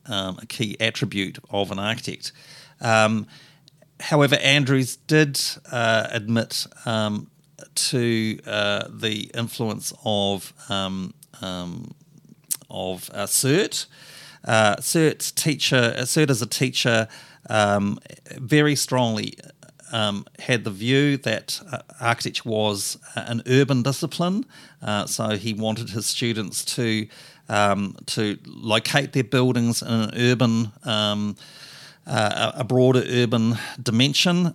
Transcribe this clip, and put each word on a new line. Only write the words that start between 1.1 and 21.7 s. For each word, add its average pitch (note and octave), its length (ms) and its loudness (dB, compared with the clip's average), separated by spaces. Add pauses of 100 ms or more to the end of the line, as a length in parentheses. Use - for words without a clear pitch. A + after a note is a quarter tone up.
of G2+ 200 -2
an G2 80 -6
architect. G#2 540 -6 (480)
Um, A2 480 4 (720)
however, C#3+ 360 4
Andrews C3+ 600 2
did, D3+ 440 2 (300)
uh, A2+ 400 2
admit, A2+ 560 -2 (200)
um, G#2+ 440 -2 (460)
to, A2+ 720 0
uh, G#2 420 -2
the G#2+ 440 -4
influence A#2 600 -4 (120)
of, G2+ 480 0 (160)
um, F#2+ 460 -4 (260)
um, F2 540 -10 (720)
of, F#2 420 -8
uh, G2+ 160 -6
Sert. D#3+ 600 0 (580)
Uh, A2 360 4
Sert's - 520 0
teacher, C3 640 0
uh, B2 80 -4
Sert D3+ 240 2
as B2 140 2
a A#2 40 -2
teacher, A#2 640 0 (400)
um, G2+ 500 2 (380)
very D3 400 4
strongly, A2+ 580 0 (560)
um, G#2 360 -2 (140)
had A#2 240 0
the G#2+ 60 -6
view C3 460 2
that, - 440 -4 (120)